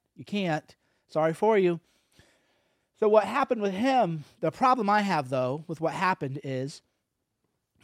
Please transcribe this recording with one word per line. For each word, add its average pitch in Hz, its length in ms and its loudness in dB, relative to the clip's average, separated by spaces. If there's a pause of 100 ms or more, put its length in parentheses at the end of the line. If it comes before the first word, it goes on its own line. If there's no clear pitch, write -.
(160)
You 131 80 -18
can't. 175 500 -4 (340)
Sorry 160 260 0
for 214 240 2
you." 175 220 2 (1200)
So 220 80 2
what 208 160 6
happened 214 360 -2
with 196 140 -2
him, 202 500 0 (160)
the 165 120 0
problem 254 360 2
I 208 140 4
have, 160 260 -2
though, 131 380 -2
with 156 140 -10
what 160 140 -2
happened 151 500 -2
is 135 360 -8 (1040)